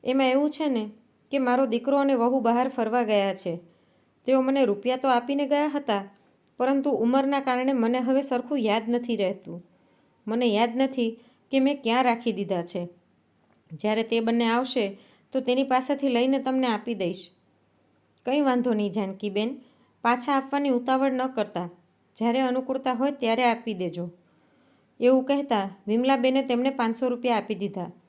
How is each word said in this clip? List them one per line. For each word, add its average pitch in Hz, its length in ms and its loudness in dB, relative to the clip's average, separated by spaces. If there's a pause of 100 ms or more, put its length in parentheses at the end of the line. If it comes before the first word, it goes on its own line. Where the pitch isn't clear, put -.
એમાં 262 260 2
એવું 285 200 2
છે 302 200 -4
ને 214 200 -2 (420)
કે 277 80 0
મારો 254 260 2
દીકરો 240 320 0
અને 277 160 2
વહુ 247 260 2
બહાર 240 300 2
ફરવા 240 340 -2
ગયા 202 300 2
છે. 170 260 -6 (640)
તેઓ 262 160 4
મને 269 240 2
રૂપિયા 208 320 -2
તો 262 100 -2
આપીને 262 400 0
ગયા 294 200 2
હતા, 269 360 -2 (540)
પરંતુ 277 340 0
ઉંમરના 269 480 2
કારણે 254 340 0
મને 240 260 2
હવે 262 220 2
સરખું 254 380 -2
યાદ 220 300 0
નથી 240 260 -2
રહેતું. 180 500 -6 (640)
મને 233 180 -2
યાદ 226 300 2
નથી 254 440 -2 (320)
કે 269 80 2
મેં 277 240 2
ક્યાં 233 200 0
રાખી 233 280 0
દીધા 185 320 -2
છે. 175 260 -8 (840)
જ્યારે 214 320 -2
તે 233 160 0
બંને 233 260 2
આવશે 233 540 0 (320)
તો 262 80 0
તેની 262 240 0
પાસેથી 269 460 0
લઈને 262 300 2
તમને 262 280 0
આપી 233 260 -2
દઈશ." 185 360 -6 (960)
"કંઈ 285 160 2
વાંધો 247 320 2
નહીં 208 180 0
જાનકીબેન, 202 680 -4 (440)
પાછા 254 360 0
આપવાની 285 320 -2
ઉતાવળ 262 420 2
ન 254 160 -2
કરતા, 208 420 -4 (480)
જ્યારે 233 220 0
અનુકૂળતા 262 540 0
હોય 269 180 0
ત્યારે 240 320 0
આપી 233 300 0
દેજો," 175 360 -6 (920)
એવું 262 240 6
કહેતા 269 460 0 (180)
વિમલાબેને 262 540 2
તેમને 247 280 0
પાંચસો 240 380 -2
રૂપિયા 240 300 0
આપી 208 180 -4
દીધા. 185 360 -6 (180)